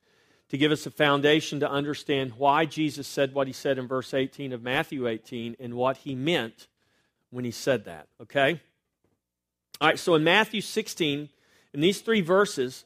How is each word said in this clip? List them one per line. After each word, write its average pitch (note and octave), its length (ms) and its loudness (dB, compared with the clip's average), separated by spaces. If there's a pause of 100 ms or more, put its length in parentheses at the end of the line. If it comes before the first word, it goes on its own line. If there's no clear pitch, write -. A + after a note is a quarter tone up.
(500)
to C#3 80 -4
give D3+ 140 4
us D3 160 -2
a C3 40 -10
foundation D3 680 2
to C#3+ 100 0
understand C#3 640 -2
why C#3 320 4
Jesus C#3+ 420 -4
said C3+ 280 -2
what C#3 100 0
he C3 80 -8
said C3+ 240 -2
in B2+ 100 -6
verse C3 280 -4
eighteen C3+ 360 -4
of A#2 120 -8
Matthew C3 440 -2
eighteen A#2 520 -6
and A#2+ 160 -10
what B2+ 220 0
he C#3 180 -10
meant C3 520 -2 (600)
when B2 160 -8
he A#2+ 60 -4
said A#2 340 0
that, E2 220 -16 (120)
okay? C#3 420 0 (1160)
All D3+ 100 6
right, D3+ 100 2
so F3 160 4
in D3+ 80 4
Matthew G#3 380 2
sixteen, D3 680 -4 (420)
in C#3+ 100 -4
these G3 200 2
three A3 200 2
verses, E3+ 640 0